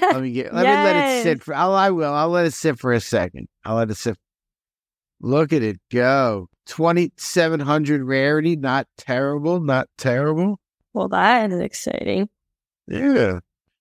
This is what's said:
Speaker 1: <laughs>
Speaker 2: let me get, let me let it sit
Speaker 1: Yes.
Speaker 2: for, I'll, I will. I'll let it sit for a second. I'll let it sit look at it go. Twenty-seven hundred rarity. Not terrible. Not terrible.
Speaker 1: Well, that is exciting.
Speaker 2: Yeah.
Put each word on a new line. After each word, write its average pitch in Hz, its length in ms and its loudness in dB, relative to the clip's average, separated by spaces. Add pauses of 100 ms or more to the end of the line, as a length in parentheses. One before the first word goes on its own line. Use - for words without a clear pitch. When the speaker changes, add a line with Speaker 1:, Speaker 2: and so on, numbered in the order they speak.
Speaker 1:
<laughs> - 60 4
Speaker 2:
let - 100 -4
me 131 100 -6
get, - 200 -6
let - 140 0
me 269 60 6
let 294 240 2
it 262 260 0
sit 160 160 0
Speaker 1:
Yes. - 60 -20
Speaker 2:
for, 151 100 -8
I'll, 175 180 2
I 196 180 4
will. 160 220 0
I'll 151 180 0
let 175 160 2
it 151 60 -2
sit 143 280 -2
for 127 120 0
a 117 80 4
second. 90 460 -4 (180)
I'll 107 120 -2
let 113 160 0
it 101 40 -10
sit 110 200 -4 (1080)
look 143 300 0
at 147 100 2
it 107 160 -2 (120)
go. 123 580 0 (180)
Twenty-seven 165 920 0
hundred 147 440 0
rarity. 147 520 0
Not 135 300 -2 (120)
terrible. 147 600 -2
Not 135 360 0
terrible. 156 640 0 (320)
Speaker 1:
Well, 190 160 -2
that 202 420 2
is 180 100 -4
exciting. - 680 -4 (580)
Speaker 2:
Yeah. 135 540 0 (400)